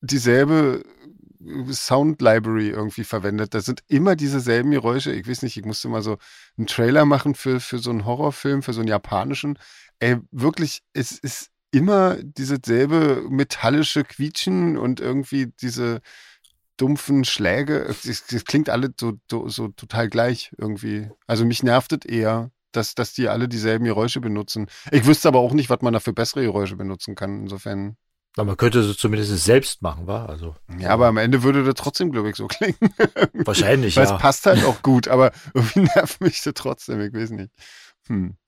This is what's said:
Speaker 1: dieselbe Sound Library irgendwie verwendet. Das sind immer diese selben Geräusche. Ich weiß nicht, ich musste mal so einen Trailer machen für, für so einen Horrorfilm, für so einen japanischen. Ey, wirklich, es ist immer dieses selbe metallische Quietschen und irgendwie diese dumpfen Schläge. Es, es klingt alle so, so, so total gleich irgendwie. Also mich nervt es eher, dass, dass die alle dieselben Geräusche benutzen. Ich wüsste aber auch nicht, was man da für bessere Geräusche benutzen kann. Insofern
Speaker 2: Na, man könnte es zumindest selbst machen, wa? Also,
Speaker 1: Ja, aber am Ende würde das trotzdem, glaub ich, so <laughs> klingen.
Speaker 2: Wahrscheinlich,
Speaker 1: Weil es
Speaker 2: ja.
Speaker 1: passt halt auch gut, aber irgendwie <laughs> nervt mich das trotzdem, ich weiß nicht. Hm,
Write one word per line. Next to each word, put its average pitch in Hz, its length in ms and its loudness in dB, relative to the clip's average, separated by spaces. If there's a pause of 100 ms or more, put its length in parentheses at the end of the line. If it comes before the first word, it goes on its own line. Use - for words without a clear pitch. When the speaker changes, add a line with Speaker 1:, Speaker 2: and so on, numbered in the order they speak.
Speaker 1:
dieselbe 135 760 4 (880)
Sound 143 500 0
Library 110 500 4
irgendwie 107 340 -6
verwendet. 104 500 -4
Das 107 120 -4
sind - 200 -8
immer 170 300 4
diese 139 240 -2
selben 123 320 2
Geräusche. 131 400 0
Ich 107 160 -8
weiß 123 140 -6
nicht, 123 140 -6
ich 98 80 -12
musste 107 240 -8
mal 113 140 -4
so 107 160 -4 (400)
einen 113 80 -4
Trailer 127 380 4
machen 143 320 2
für, 127 240 -4
für 123 180 -10
so 120 120 -6
einen 113 140 -2
Horrorfilm, 139 600 -2
für 131 80 -6
so 113 80 -6
einen 110 80 -2
japanischen. 127 720 -4 (400)
Ey, 120 160 4 (160)
wirklich, 151 500 -2 (100)
es - 260 -6
ist - 320 -12 (200)
immer 185 500 4
dieses 139 460 -6
selbe 139 600 2
metallische 139 760 0
Quietschen 170 760 -2
und 123 220 -2
irgendwie 131 600 -4
diese 117 400 -4 (760)
dumpfen 139 480 2
Schläge. 139 600 0
Es, - 200 -8
es 117 400 -6
klingt 147 260 0
alle 127 280 -2
so, 117 160 -4 (160)
so, 117 180 -6
so 110 200 -8
total 113 400 -4
gleich 117 500 -2
irgendwie. 107 500 -8 (180)
Also 117 180 0
mich 117 180 0
nervt 127 300 2
es 156 120 -4
eher, 113 460 -2 (220)
dass, - 220 -4
dass - 180 -4
die 123 160 -2
alle 113 200 0
dieselben 113 360 -2
Geräusche 113 360 -2
benutzen. 104 460 -6 (240)
Ich 123 160 4
wüsste 151 220 6
aber 127 120 6
auch 120 120 0
nicht, 143 180 0
was - 120 0
man 123 100 0
da 113 80 0
für 117 120 -6
bessere 113 300 -2
Geräusche 98 340 -2
benutzen 95 380 -10
kann. 101 280 -8
Insofern 101 540 -10 (400)
Speaker 2:
Na, 107 80 0
man 98 120 -2
könnte 120 240 4
es 104 160 0
zumindest 104 480 0
selbst 131 380 2
machen, 85 240 -6
wa? 110 180 -6
Also, 80 320 -12 (220)
Speaker 1:
Ja, 92 120 -2
aber 117 180 6
am 110 100 2
Ende 117 240 2
würde 139 220 4
das 131 100 2
trotzdem, 165 380 -4
glaub 113 140 -2
ich, 107 100 -4
so 107 100 -10
<laughs> - 20 -8
klingen. - 280 -2 (580)
Speaker 2:
Wahrscheinlich, 110 640 2
Speaker 1:
Weil - 80 8
es 98 60 4
Speaker 2:
ja. 98 80 0
Speaker 1:
passt - 280 2
halt 185 180 6
auch 127 180 0
gut, 127 260 4
aber 127 240 6 (220)
irgendwie 123 260 2
<laughs> 185 140 4
nervt - 260 2
mich - 220 0
das 147 120 -6
trotzdem, 127 460 -6
ich 104 120 -6
weiß 113 180 -6
nicht. 101 200 -10 (580)
Hm, 95 280 -4 (120)